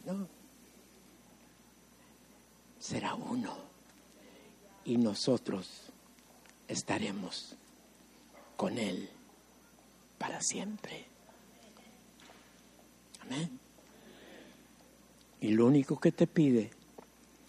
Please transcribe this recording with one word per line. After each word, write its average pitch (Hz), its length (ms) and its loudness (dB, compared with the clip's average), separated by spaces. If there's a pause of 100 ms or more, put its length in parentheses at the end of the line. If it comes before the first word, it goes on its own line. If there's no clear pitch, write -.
No. 190 220 -6 (2500)
Será - 340 -4
uno. - 420 -4 (1300)
Y 117 120 0
nosotros 110 920 0 (760)
estaremos - 880 -6 (1000)
con 208 240 -2
Él 135 280 -4 (1080)
para - 240 -8
siempre. - 640 -6 (2250)
Amén. 254 460 -6 (1700)
Y 107 120 0
lo 113 160 8
único 139 320 6
que 165 120 6
te 170 160 4
pide 123 440 4 (760)